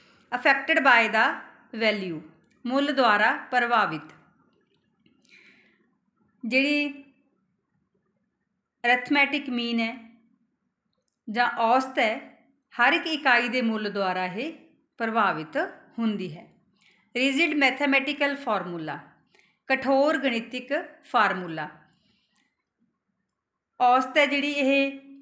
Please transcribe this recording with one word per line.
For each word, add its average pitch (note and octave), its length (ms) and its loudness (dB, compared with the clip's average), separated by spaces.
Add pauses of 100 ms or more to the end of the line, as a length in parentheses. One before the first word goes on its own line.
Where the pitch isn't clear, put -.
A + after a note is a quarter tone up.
(320)
Affected C#4 520 2
by A#3+ 260 6
the A3 160 2 (560)
value, F#3+ 380 -2 (460)
ਮੁੱਲ C#4 260 0
ਦੁਆਰਾ A#3+ 440 4 (140)
ਪ੍ਰਭਾਵਿਤ। A3+ 640 0 (2250)
ਜਿਹੜੀ C#4+ 600 0 (1800)
arithmetic C#4 680 0
mean A#3 280 -2
ਹੈ A3+ 140 -4 (1400)
ਜਾਂ A#3 180 0 (100)
ਔਸਤ C4 400 2
ਹੈ, A#3+ 400 -2 (360)
ਹਰ B3 180 4
ਇੱਕ E4+ 140 -2
ਇਕਾਈ C#4 420 2
ਦੇ A#3+ 140 -2
ਮੁੱਲ G#3+ 280 -2
ਦੁਆਰਾ F#3 360 -2
ਇਹ G3 260 -8 (460)
ਪ੍ਰਭਾਵਿਤ G#3 580 -2 (420)
ਹੁੰਦੀ F#3+ 380 -4
ਹੈ। - 100 -20 (680)
Rigid C#4 420 0
mathematical C#4 800 0
formula, F3 640 -6 (680)
ਕਠੋਰ C4+ 520 2
ਗਣਿਤਿਕ B3 540 -4 (320)
ਫਾਰਮੂਲਾ। F#3 640 -2 (2000)
ਔਸਤ C4 380 2
ਹੈ C#4+ 80 6
ਜਿਹੜੀ C#4+ 260 -2
ਇਹ C#4 480 0 (220)